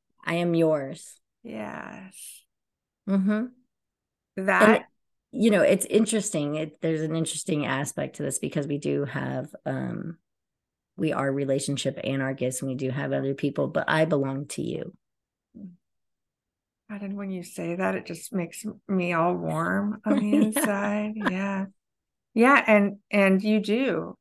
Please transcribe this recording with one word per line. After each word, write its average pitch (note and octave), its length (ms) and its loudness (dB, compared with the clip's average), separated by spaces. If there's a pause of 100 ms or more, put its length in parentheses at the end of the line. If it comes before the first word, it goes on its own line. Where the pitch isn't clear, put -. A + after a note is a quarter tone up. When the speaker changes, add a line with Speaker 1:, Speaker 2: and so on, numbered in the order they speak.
(240)
Speaker 1:
"I E3 120 -2
am F3 180 0
yours." D#3 640 0 (240)
Speaker 2:
Yes. - 1000 -14 (640)
Speaker 1:
Mm-hmm. G#3 380 2 (920)
Speaker 2:
That F#3+ 260 2
Speaker 1:
And, - 220 6 (460)
you G#3+ 200 4
know, F#3 120 6
it's F#3+ 240 4
interesting. G3 680 0
It, D#3 260 -6
there's D#3+ 220 -2
an D#3+ 140 -2
interesting D#3 500 -2
aspect C#3 500 -4
to D3 60 -6
this C#3 160 -4
because D3 280 -4
we D3 120 -2
do C#3+ 260 -2
have, C3 500 -6 (120)
um, C3 500 -6 (800)
we D#3 160 0
are C#3 180 0
relationship C#3 720 -2
anarchists C3+ 600 -2
and C3+ 80 -4
we B2+ 60 -4
do C3 140 -2
have C#3 220 -4
other C3+ 220 -2
people, C#3 340 -2
but - 200 -2
"I D#3 180 4
belong C#3 420 -2
to - 140 -8
you." - 320 -6 (2000)
Speaker 2:
God, G#3 120 -10
and G3 140 -8
when G3 140 -6
you F3+ 120 -6
say E3+ 340 -6
that, F#3+ 180 0
it F3+ 120 -6
just E3 260 -10
makes F3 340 -6
m-, - 220 -10
me F3+ 240 0
all E3+ 220 2
warm F3 680 -2
on - 160 2
the G#3 100 0
Speaker 1:
<laughs> - 0 -
Yeah. - 140 6
Speaker 2:
inside. G#3 720 0
Yeah. G3 500 -2 (680)
Yeah. B3 320 8
And, G3+ 320 6 (120)
and F#3+ 320 6
you G#3+ 180 4
do G#3+ 600 0